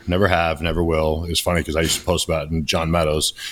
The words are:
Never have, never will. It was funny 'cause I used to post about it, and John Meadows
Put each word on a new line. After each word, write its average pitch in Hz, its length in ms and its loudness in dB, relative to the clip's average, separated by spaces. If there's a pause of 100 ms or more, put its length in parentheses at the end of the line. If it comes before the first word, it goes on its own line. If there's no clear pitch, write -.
Never 92 220 4
have, 82 340 2
never 85 220 0
will. 78 400 0
It 87 60 -6
was 85 100 -2
funny 87 240 0
'cause 76 100 -6
I 80 60 2
used 82 180 0
to - 60 -12
post 87 240 0
about 80 180 -2
it, 76 60 -10
and 80 140 -2
John 82 240 -2
Meadows 78 420 0 (200)